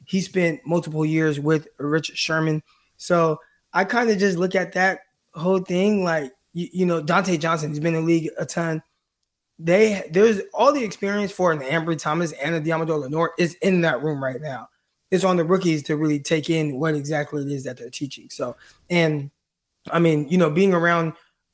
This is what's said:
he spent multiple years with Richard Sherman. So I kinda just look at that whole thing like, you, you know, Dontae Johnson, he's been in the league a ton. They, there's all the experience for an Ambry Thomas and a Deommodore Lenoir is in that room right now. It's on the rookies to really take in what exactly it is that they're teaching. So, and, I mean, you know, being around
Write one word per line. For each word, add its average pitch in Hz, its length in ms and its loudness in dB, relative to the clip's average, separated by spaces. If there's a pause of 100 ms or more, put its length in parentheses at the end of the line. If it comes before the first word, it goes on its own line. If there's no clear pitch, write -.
he 190 140 -2
spent 175 460 0
multiple 156 400 -2
years 156 320 0
with 151 300 0 (100)
Richard 151 400 -2
Sherman. 160 460 -2 (320)
So 165 420 2 (340)
I 185 120 2
kinda 233 320 2
just 185 220 0
look 185 180 0
at 175 160 -2
that 185 300 0 (320)
whole 185 260 0
thing 190 420 0
like, 160 300 -2 (200)
you, 170 200 -6
you 180 140 2
know, 170 140 0
Dontae 170 380 0
Johnson, 160 300 -2
he's 147 100 -6
been 165 160 0
in 160 60 0
the 160 80 -2
league 160 280 2
a 165 80 -4
ton. 160 380 -4 (760)
They, 196 500 4
there's 202 300 4 (120)
all 262 200 4
the 285 100 -2
experience 202 480 -4
for 180 220 2
an 151 80 -2
Ambry 160 360 -2
Thomas 156 360 -2
and 160 240 -4
a 160 40 -2
Deommodore 160 420 -2
Lenoir 160 360 -2
is 170 240 0
in 180 200 2
that 139 200 0
room 147 180 -2
right 131 200 -6
now. 135 280 -10 (440)
It's 180 100 2
on 185 140 2
the 170 80 2
rookies 165 400 0
to 156 120 -2
really 151 220 0
take 151 320 -2
in 151 300 0
what 156 160 0
exactly 147 460 -4
it 143 100 -6
is 135 100 -6
that 127 140 -10
they're 120 120 -16
teaching. - 420 -12
So, 123 260 -8 (340)
and, 156 400 0 (600)
I 165 80 2
mean, 151 280 2
you 180 100 2
know, 165 120 4
being 185 240 4
around 170 380 2 (420)